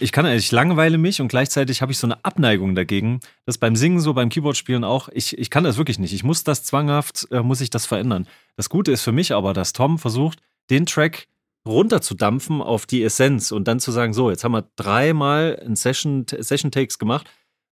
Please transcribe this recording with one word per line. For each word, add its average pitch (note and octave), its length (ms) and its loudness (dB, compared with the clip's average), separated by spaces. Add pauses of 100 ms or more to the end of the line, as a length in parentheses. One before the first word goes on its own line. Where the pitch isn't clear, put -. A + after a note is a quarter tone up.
ich C3 100 0
kann, D#3 140 2
ich A#2+ 260 2
langweile D#3+ 460 4
mich E3+ 240 0
und B2+ 80 -2
gleichzeitig C3+ 520 0
habe C3+ 120 -2
ich - 40 -4
so A#2+ 100 -2
eine - 180 -4
Abneigung G#2 500 2
dagegen. G2+ 460 0 (240)
Das A#2+ 100 -2
ist - 40 -14
beim A2+ 180 4
Singen E3+ 240 4
so, D3+ 120 0
beim B2 140 2
Keyboard-Spielen B2+ 560 -2
auch. A#2+ 300 -2
Ich, - 240 -4
ich B2+ 120 -6
kann D3+ 140 2
das B2 140 2
wirklich C#3 200 0
nicht. F2+ 160 -4
Ich F#2+ 120 -6
muss D#3+ 180 0
das D3 200 -2
zwanghaft, D3 680 -2
äh, B2 80 0
muss B2+ 220 0
ich B2 80 -4
das - 160 -4
verändern. G#2 420 -2 (300)
Das G2+ 100 -6
Gute F3 240 0
ist A#2+ 120 0
für A2+ 100 0
mich D3+ 200 0
aber, G2 200 0
dass G2+ 180 -2
Tom D3 260 0
versucht, C#3 420 -2 (300)
den C#3 160 2
Track D#3+ 420 -2 (520)
runterzudampfen C#3 840 0
auf A2+ 240 -2
die B2 180 0
Essenz B2+ 480 2
und G2+ 160 -2
dann A#2 120 0
zu B2+ 120 -4
sagen, A#2 220 0
so, A#2+ 160 2
jetzt F2+ 140 -4
haben A#2+ 100 -2
wir A2 120 -2 (100)
dreimal C#3+ 880 0
ein A2+ 100 -2
Session, C3+ 520 -2
Session-Takes C3+ 720 -2
gemacht. A#2 300 -4 (420)